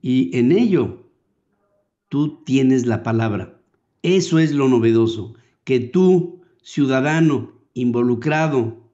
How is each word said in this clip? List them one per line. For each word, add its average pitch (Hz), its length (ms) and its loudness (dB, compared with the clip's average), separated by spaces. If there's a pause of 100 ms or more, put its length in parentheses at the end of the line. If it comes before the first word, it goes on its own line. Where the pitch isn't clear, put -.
y 131 340 -2
en 123 160 2
ello 185 580 0 (960)
tú 147 360 -4
tienes 131 420 2
la 113 160 -2
palabra. 113 580 -4 (420)
Eso 170 360 0
es 156 140 2
lo 139 160 0
novedoso, 113 680 0 (300)
que 131 160 -2
tú, 180 640 0 (200)
ciudadano 139 920 0 (220)
involucrado 123 1200 -2